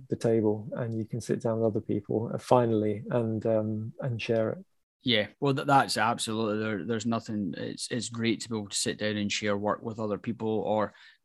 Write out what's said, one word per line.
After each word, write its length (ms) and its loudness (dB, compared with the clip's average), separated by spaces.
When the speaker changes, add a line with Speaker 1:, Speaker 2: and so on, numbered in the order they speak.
Speaker 1:
the 80 -2
table, 600 2
and 200 -4
you 100 -2
can 140 -6
sit 200 -2
down 180 0
with 100 4
other 120 0
people, 520 -2
uh, 60 -2
finally, 720 4
and, 360 0
um, 540 0
and 200 -2
share 300 0
it. 80 -6
Speaker 2:
Yeah, 240 2
well, 160 2
th-, 120 -4
that's 300 6
absolutely, 600 0
there, 260 -2
there's 220 -2
nothing, 500 -2
it's, 340 -8
it's 180 -4
great 320 0
to 80 -10
be 80 -2
able 120 -4
to 80 -6
sit 220 -2
down 180 -2
and 140 0
share 260 0
work 260 0
with 180 -6
other 180 -2
people, 300 -4
or 440 0